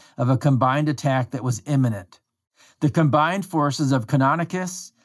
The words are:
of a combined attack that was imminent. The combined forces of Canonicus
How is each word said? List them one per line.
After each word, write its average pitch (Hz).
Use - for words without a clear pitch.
of 123
a 131
combined 135
attack 131
that 120
was 120
imminent. 123
The 147
combined 165
forces 143
of 120
Canonicus 165